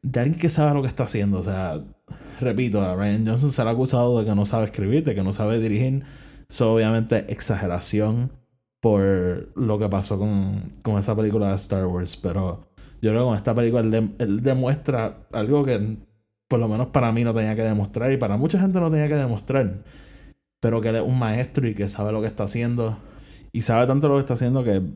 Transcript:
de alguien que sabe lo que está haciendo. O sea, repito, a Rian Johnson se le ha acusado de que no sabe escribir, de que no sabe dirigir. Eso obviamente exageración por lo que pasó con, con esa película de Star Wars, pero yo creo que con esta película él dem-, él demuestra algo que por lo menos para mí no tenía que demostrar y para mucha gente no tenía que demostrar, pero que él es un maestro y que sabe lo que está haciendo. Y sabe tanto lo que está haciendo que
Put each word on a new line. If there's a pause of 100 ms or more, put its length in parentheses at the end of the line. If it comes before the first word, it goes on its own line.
de
alguien
que
sabe
lo
que
está
haciendo.
O
sea, (580)
repito,
a
Rian
Johnson
se
le
ha
acusado
de
que
no
sabe
escribir,
de
que
no
sabe
dirigir. (440)
Eso
obviamente
exageración (500)
por
lo
que
pasó
con, (220)
con
esa
película
de
Star
Wars,
pero (320)
yo
creo
que
con
esta
película
él
dem-,
él
demuestra
algo
que (500)
por
lo
menos
para
mí
no
tenía
que
demostrar
y
para
mucha
gente
no
tenía
que
demostrar, (800)
pero
que
él
es
un
maestro
y
que
sabe
lo
que
está
haciendo. (560)
Y
sabe
tanto
lo
que
está
haciendo
que (140)